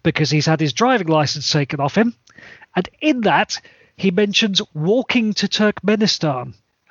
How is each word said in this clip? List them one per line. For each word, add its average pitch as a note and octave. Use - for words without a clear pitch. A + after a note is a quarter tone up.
because D3+
he's D3+
had D#3+
his D3+
driving A#3
license D3+
taken D3
off C#3
him. A3+
And C#4+
in D4+
that, F#3+
he F#3
mentions G3+
walking G#3+
to -
Turkmenistan. F#3